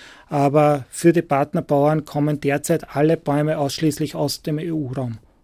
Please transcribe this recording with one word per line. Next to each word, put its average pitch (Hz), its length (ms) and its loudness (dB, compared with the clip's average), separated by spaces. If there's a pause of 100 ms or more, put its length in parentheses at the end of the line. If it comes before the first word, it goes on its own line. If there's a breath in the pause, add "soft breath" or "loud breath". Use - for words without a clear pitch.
(280 loud breath)
aber 147 600 2
für - 240 4
die 165 80 2
Partnerbauern 147 840 0
kommen 151 360 -2
derzeit 147 540 -2
alle 156 220 4
Bäume 151 400 -2
ausschließlich 147 580 -2
aus 147 260 -4
dem 151 180 -4
E-U-Raum. 135 580 -6 (260)